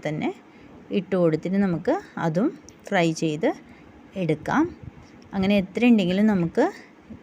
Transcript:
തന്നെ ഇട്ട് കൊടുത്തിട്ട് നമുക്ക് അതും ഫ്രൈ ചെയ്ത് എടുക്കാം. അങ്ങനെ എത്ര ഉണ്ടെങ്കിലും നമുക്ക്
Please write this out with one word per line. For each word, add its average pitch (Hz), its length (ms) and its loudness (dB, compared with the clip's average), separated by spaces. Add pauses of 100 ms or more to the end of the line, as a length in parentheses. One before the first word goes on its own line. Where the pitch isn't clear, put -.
തന്നെ 165 260 -4 (580)
ഇട്ട് 196 240 -4
കൊടുത്തിട്ട് 175 420 0
നമുക്ക് 202 440 0 (160)
അതും 180 420 -2 (280)
ഫ്രൈ 170 240 2
ചെയ്ത് 165 420 -2 (600)
എടുക്കാം. 180 600 -2 (580)
അങ്ങനെ 196 240 2
എത്ര 202 280 -2
ഉണ്ടെങ്കിലും 208 420 4
നമുക്ക് 208 440 2 (520)